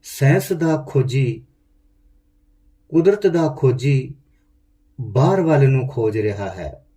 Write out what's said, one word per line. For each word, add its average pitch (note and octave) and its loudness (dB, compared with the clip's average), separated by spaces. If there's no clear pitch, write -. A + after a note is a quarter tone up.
ਸਾਇੰਸ E3 0
ਦਾ D#3+ -2
ਖੋਜੀ, B2 -2
ਕੁਦਰਤ F#3+ 2
ਦਾ E3 0
ਖੋਜੀ C3 0
ਬਾਹਰ C#3+ 2
ਵੱਲ D3 4
ਨੂੰ B2+ 0
ਖੋਜ A2 -2
ਰਿਹਾ G2+ -4
ਹੈ। F2 -14